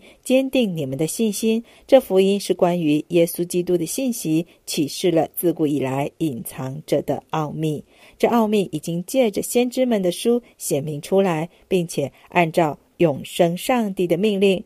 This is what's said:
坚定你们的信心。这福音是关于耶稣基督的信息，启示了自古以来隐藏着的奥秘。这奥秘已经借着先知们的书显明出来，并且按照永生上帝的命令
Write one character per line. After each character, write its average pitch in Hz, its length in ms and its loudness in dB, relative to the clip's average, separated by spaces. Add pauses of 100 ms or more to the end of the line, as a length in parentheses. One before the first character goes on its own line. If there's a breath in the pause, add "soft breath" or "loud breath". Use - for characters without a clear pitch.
(220 loud breath)
坚 262 280 2
定 220 260 0
你 151 80 -4
们 135 140 -4
的 160 80 0
信 220 260 -2
心。 226 320 -2 (220 loud breath)
这 269 120 8
福 190 220 2
音 196 180 4
是 190 140 -2
关 175 300 0
于 151 260 2
耶 170 160 4
稣 170 180 -2
基 175 200 -2
督 180 160 0
的 165 80 -6
信 262 260 -2
息， 160 340 -2 (200 soft breath)
启 151 200 -2
示 180 240 -2
了 160 240 2
自 170 200 0
古 160 120 0
以 143 140 0
来 135 380 -2
隐 135 260 -4
藏 139 420 -10
着 147 140 0
的 139 300 -4
奥 156 200 -4
秘。 156 320 -4 (360 soft breath)
这 - 100 2
奥 226 180 2
秘 208 260 0
已 156 60 -2
经 170 280 -6
借 262 240 2
着 190 100 -4
先 247 300 0
知 254 160 0
们 220 160 0
的 180 100 2
书 240 300 0 (160 soft breath)
显 147 260 -2
明 151 160 -8
出 190 220 2
来， 170 260 0 (180 soft breath)
并 175 220 0
且 - 240 -4 (160 soft breath)
按 165 240 0
照 156 260 0 (200)
永 151 260 2
生 175 320 0
上 226 380 0
帝 185 120 -2
的 170 120 0
命 202 200 0
令 196 280 2